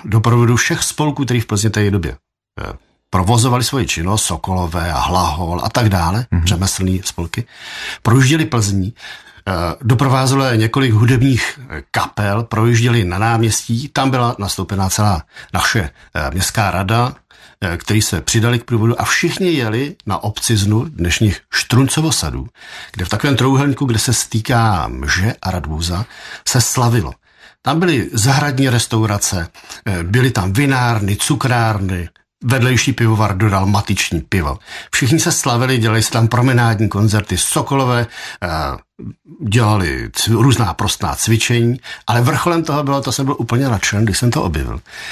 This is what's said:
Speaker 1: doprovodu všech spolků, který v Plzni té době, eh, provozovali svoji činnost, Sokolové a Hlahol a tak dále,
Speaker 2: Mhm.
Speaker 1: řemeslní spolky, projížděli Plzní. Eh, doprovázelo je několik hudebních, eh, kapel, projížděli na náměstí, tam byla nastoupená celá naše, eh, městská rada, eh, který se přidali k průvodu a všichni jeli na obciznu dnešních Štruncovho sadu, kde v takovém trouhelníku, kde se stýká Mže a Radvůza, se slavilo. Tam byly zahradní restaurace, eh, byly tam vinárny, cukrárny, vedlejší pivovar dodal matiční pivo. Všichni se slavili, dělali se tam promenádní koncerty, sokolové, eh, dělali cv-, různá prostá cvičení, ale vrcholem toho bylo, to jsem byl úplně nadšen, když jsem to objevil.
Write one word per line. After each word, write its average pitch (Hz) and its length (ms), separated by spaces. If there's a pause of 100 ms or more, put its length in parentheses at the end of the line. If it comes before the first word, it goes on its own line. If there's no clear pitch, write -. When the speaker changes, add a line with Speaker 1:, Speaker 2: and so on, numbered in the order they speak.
Speaker 1:
doprovodu 117 500
všech - 280
spolků, 147 420
který 120 140
v 110 60
Plzni 104 240
té 104 220
době, 82 260 (440)
eh, 50 120 (360)
provozovali 120 540
svoji 123 240
činnost, 95 380
Sokolové 87 680
a 69 80
Hlahol 85 640
a - 60
tak 117 200
dále, 95 420
Speaker 2:
Mhm. 85 160
Speaker 1:
řemeslní 92 580
spolky, 87 380 (580)
projížděli 135 440
Plzní. 101 480 (540)
Eh, 98 60 (280)
doprovázelo 131 640
je 123 120
několik 113 360
hudebních, 120 680 (100)
eh, 76 220
kapel, 104 520
projížděli 117 640
na 87 140
náměstí, 117 680
tam 135 200
byla 123 300
nastoupená 95 500
celá 101 320 (320)
naše, 87 360 (260)
eh, 76 180
městská 95 380
rada, 110 420 (500)
eh, 85 140
který 104 240
se 87 200
přidali 117 380
k - 40
průvodu 117 380
a - 40
všichni 175 460
jeli 131 440 (100)
na 92 180
obciznu 107 600
dnešních 95 540 (140)
Štruncovho 135 580
sadu, 65 360 (460)
kde 90 120
v - 40
takovém 139 260
trouhelníku, 135 500
kde 113 140
se 120 140
stýká 110 760
Mže 76 540
a 92 100
Radvůza, 85 540 (420)
se 123 140
slavilo. 117 520 (480)
Tam 147 180
byly 156 340
zahradní 135 560
restaurace, 104 760 (380)
eh, 90 180
byly 123 280
tam 95 220
vinárny, 120 640
cukrárny, 107 920 (340)
vedlejší 127 500
pivovar 107 440
dodal 98 280
matiční 98 560
pivo. 76 380 (340)
Všichni 147 260
se 170 120
slavili, 127 460
dělali 110 260
se - 80
tam 113 160
promenádní 117 640
koncerty, 101 480
sokolové, 123 720 (360)
eh, 90 40 (1040)
dělali 95 640
cv-, 110 280
různá 120 320
prostá - 420
cvičení, 117 640 (280)
ale 117 140
vrcholem 165 420
toho 151 200
bylo, 139 180
to 135 100
jsem 139 140
byl 139 140
úplně 120 300
nadšen, 104 360
když 98 120
jsem 117 140
to - 120
objevil. 69 380 (300)